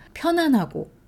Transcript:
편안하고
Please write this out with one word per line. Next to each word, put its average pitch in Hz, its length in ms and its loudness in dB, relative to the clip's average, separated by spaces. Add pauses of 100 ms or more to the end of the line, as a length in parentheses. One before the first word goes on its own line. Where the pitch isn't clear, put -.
(140)
편안하고 277 760 0 (180)